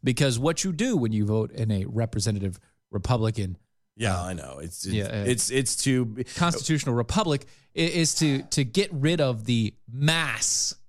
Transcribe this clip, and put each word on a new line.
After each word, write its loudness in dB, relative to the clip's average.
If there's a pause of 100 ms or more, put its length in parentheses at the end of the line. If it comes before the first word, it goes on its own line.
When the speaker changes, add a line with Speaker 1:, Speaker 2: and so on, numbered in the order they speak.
Speaker 1:
because 2
what 0
you 0
do 0
when 2
you 2
vote 0
in -2
a 0
representative -2 (320)
Republican, -2 (360)
Speaker 2:
Yeah, 0
Speaker 1:
uh, -4
Speaker 2:
I -6
know. -10
It's, -10
it's, -2
Speaker 1:
yeah, 0
uh, -4
Speaker 2:
it's, 0
it's 0
to 0 (120)
Speaker 1:
constitutional 0
republic 0 (280)
i-, -2
is 2
to, 2
to 2
get 0
rid 2
of 0
the 2 (180)
mass 0 (140)